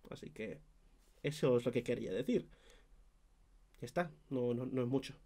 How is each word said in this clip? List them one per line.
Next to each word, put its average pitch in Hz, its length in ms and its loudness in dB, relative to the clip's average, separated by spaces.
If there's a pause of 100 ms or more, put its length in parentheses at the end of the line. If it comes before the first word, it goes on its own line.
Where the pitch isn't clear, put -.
(100)
Así - 200 -10
que 98 300 -10 (640)
eso 143 340 4
es 120 80 2
lo 120 80 2
que 120 100 2
quería 120 300 -2
decir. 139 360 0 (1300)
Ya 120 60 -8
está, 175 260 -2 (160)
no, 123 260 0
no, 123 120 -2
no 131 160 0
es 120 60 0
mucho. 135 380 0